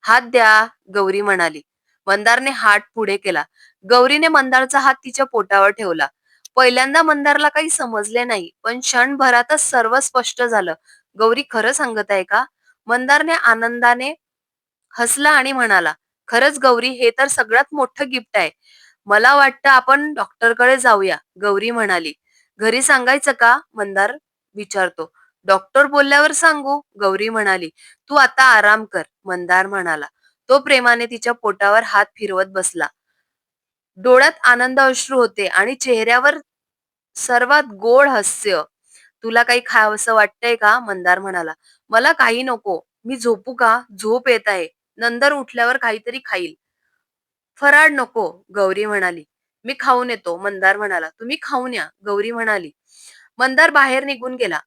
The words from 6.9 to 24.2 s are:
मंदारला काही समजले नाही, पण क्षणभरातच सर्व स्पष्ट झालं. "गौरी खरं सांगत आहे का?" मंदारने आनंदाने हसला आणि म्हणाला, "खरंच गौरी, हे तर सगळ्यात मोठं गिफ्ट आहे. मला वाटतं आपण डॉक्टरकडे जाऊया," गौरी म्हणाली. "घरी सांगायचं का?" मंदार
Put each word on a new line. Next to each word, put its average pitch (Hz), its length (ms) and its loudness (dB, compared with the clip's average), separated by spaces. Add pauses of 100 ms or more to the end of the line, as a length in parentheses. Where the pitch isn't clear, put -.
मंदारला 294 480 0
काही 311 200 -4
समजले 226 540 -4
नाही, 214 260 -6 (140)
पण 240 160 -6
क्षणभरातच 262 840 0
सर्व 240 380 0
स्पष्ट 254 440 -4
झालं. 208 300 -2 (440)
"गौरी 226 320 0
खरं 226 220 -2
सांगत 233 400 -6
आहे 190 120 -2
का?" 208 200 -2 (440)
मंदारने 277 460 0
आनंदाने 240 800 0 (800)
हसला 269 360 0
आणि 277 220 2
म्हणाला, 202 420 0 (340)
"खरंच 277 320 2
गौरी, 247 320 2
हे 247 260 0
तर 269 100 0
सगळ्यात 247 460 0
मोठं 285 360 -4
गिफ्ट 247 280 -6
आहे. 170 120 -2 (580)
मला 220 280 4
वाटतं 277 340 2
आपण 269 440 4
डॉक्टरकडे 233 640 0
जाऊया," 202 400 2 (240)
गौरी 208 300 -2
म्हणाली. 185 420 -4 (460)
"घरी 226 220 -2
सांगायचं 269 500 0
का?" 247 260 2 (160)
मंदार 202 420 -4 (400)